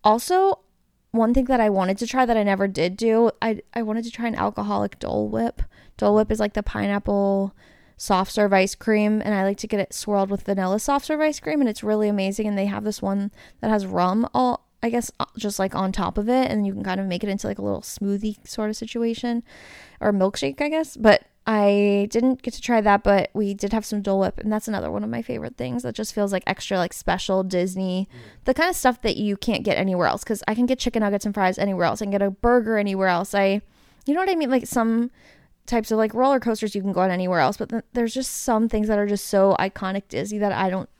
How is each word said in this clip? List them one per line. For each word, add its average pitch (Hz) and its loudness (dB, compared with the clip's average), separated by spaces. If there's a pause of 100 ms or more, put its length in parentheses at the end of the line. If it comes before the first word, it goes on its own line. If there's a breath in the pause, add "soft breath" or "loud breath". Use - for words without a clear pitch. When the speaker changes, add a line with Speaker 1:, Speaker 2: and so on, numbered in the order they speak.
Speaker 1:
Also, 359 4 (520)
one 226 2
thing 262 4
that 247 2
I 214 4
wanted 190 2
to 233 -4
try 254 2
that 233 2
I 214 4
never 196 2
did 185 -2
do, 226 4 (100)
I, 220 -2 (140)
I 233 -2
wanted 220 -4
to 226 -12
try 233 -6
an 220 -4
alcoholic 202 -4
Dole - -4
Whip. 226 -4 (360 soft breath)
Dole 208 4
Whip 214 4
is, 214 -2
like, 208 -2
the 208 -4
pineapple 202 0 (420 soft breath)
soft 190 0
serve 208 2
ice 190 2
cream, 214 2
and 214 0
I 190 0
like 202 0
to 214 -10
get 208 -2
it - -4
swirled 196 -2
with 202 -4
vanilla 190 0
soft 285 0
serve 311 -2
ice 311 2
cream, 302 -2
and 240 2
it's 208 -6
really 214 2
amazing. 202 -2
And 202 -2
they 196 0
have 202 -4
this 208 -6
one 196 -4 (300 loud breath)
that 214 -2
has 208 0
rum 185 0
all, 254 0 (160)
I 233 -2
guess, 233 -4
uh, - -2 (120)
just, 202 -6
like, 190 -2
on 190 0
top 185 -2
of 208 -2
it, 254 4
and 208 0
you 196 -2
can 202 -8
kind 190 -4
of 196 -4
make 180 -4
it 208 -2
into, 202 -4
like, 202 -4
a 196 -6
little 202 -4
smoothie 202 -4 (100)
sort 214 -4
of 220 -6
situation, 233 -4 (560 loud breath)
or 208 2
milkshake, 202 0
I 294 0
guess. 311 -2
But 220 6 (220)
I 202 2
didn't 254 0
get 240 -6
to - -14
try 233 2
that, 208 4
but 196 4
we 202 -2
did - -4
have 220 -2
some 208 -4
Dole 196 0
Whip, - -2
and 214 -2
that's 214 -4
another 196 -4
one 202 -4
of 214 -6
my 233 -6
favorite 226 -8
things 247 -6
that 240 -6
just 214 -8
feels, 202 0
like, 185 -2
extra, - -4
like, 175 -2
special 190 -2
Disney, 185 -2
Speaker 2:
Mm. - -18
Speaker 1:
the 262 2
kind 330 2
of 359 -2
stuff 254 2
that - -2
you 202 0
can't - -2
get 202 2
anywhere 180 0
else, - 0
'cause 208 -6
I 214 -2
can 247 2
get 262 0
chicken 233 -2
nuggets 202 0
and 202 -2
fries 190 2
anywhere 190 0
else, 143 0
I 208 -4
can 196 -2
get 196 2
a 196 2
burger 226 2
anywhere 190 0
else. 180 0
I, 196 2 (440 soft breath)
you 285 0
know 349 0
what 392 2
I 370 2
mean? 294 0
Like, 247 2
some 226 0 (540 soft breath)
types 220 0
of, 220 2
like, 220 2
roller 262 2
coasters 220 -2
you 202 -2
can 196 -2
go 180 0
on 190 4
anywhere 180 0
else, 139 2
but - -8
th-, 226 -6 (100)
there's 233 -2
just - -6
some 226 2
things 214 0
that 208 2
are 208 0
just 202 -2
so 196 4
iconic 190 -4
Disney 208 -6
that 202 0
I 185 0
don't 185 -6 (100)